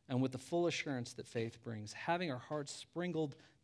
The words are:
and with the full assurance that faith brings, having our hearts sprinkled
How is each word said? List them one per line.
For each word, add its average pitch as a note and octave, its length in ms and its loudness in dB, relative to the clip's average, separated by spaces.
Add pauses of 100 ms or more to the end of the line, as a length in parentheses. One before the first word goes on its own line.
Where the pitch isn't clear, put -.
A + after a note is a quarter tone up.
and B2+ 120 4
with C3 120 4
the C3 60 -4
full E3+ 280 4
assurance C3+ 480 0
that - 120 -8
faith A2+ 360 -2
brings, G#2+ 300 -6
having E3+ 380 0
our B2 80 -2
hearts C#3+ 340 -4
sprinkled D#3+ 640 -2 (280)